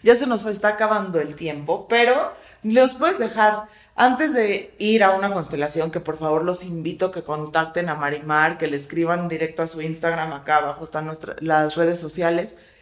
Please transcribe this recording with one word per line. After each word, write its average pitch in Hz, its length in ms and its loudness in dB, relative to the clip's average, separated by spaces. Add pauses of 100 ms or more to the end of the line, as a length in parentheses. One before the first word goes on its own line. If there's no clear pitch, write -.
Ya 240 120 8
se 254 120 0
nos 220 180 -2
está 208 240 0
acabando 208 500 0
el 147 160 -4
tiempo, 156 520 -6
pero 240 440 2 (300)
¿los 254 340 4
puedes 339 240 0
dejar, 214 480 2 (280)
antes 254 380 4
de 208 460 0
ir 214 240 4
a 190 80 8
una 196 220 0
constelación, 156 560 -2
que 170 100 -6
por 156 180 -6
favor 160 260 0
los 180 220 -2
invito 170 420 -4
a 185 40 -8
que 175 120 -8
contacten 160 680 -4
a 151 60 -4
Marimar, 151 600 0
que 165 100 -2
le 147 80 -4
escriban 165 520 -2
directo 160 360 -4
a 165 40 -4
su 165 140 -10
Instagram, 160 520 -4
acá 151 240 0
abajo 147 260 -2
están 156 220 -6
nuestra, 156 340 -10
las 156 360 2
redes 170 240 2
sociales, 170 580 -2 (240)